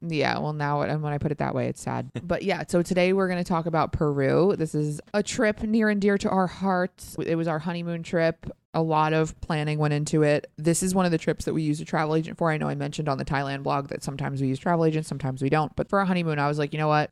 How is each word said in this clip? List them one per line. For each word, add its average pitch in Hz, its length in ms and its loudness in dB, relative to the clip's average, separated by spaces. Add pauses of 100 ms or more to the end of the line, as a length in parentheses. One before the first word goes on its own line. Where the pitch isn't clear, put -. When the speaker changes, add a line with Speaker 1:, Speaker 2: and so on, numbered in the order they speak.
Speaker 1:
Yeah, 135 340 0
well, 151 120 -2
now 147 300 -2
it, 143 80 0
and 151 120 -2
when 147 120 -4
I 147 40 -4
put 147 140 -2
it 147 60 -2
that 135 180 -2
way, 120 140 -2
it's - 120 -8
sad. 123 340 -6
Speaker 2:
<laughs> 123 120 -8
Speaker 1:
But 175 160 -2
yeah, 185 240 -2
so 175 140 2
today 180 320 2
we're 190 160 2
gonna 180 160 -2
talk 165 200 0
about 160 280 0
Peru. 147 640 4
This 156 180 -4
is 151 240 -2 (140)
a 208 100 2
trip 214 400 0
near 214 260 2
and 208 120 0
dear 202 160 4
to 202 120 -2
our 185 180 2
hearts. 185 680 -2 (100)
It 165 100 0
was 165 120 0
our 160 120 -2
honeymoon 170 440 -6
trip. 165 440 0 (260)
A 160 80 2
lot 156 320 2
of 160 280 0
planning 151 380 -2
went 151 160 2
into 151 260 2
it. 147 360 2
This 165 260 2
is 185 100 0
one 185 120 4
of 175 60 2
the 160 60 2
trips - 280 -2
that - 100 0
we 156 80 0
use 151 180 0
a 160 40 -8
travel 156 280 0
agent 160 240 -2
for. 165 140 2
I 156 60 0
know 151 100 -2
I 143 80 -2
mentioned 147 340 -4
on 135 80 0
the 139 80 -6
Thailand 139 380 -2
blog 143 240 -2
that - 160 -8
sometimes 139 360 -4
we 135 100 0
use 131 100 -2
travel 170 260 2
agents, 156 220 0
sometimes 135 340 -4
we 135 80 0
don't. 151 260 2
But - 140 -4
for 202 80 2
our 196 80 2
honeymoon, 170 320 0
I 143 100 0
was 147 120 0
like, 147 140 -2
"You 151 60 -4
know 156 100 2
what? 151 220 2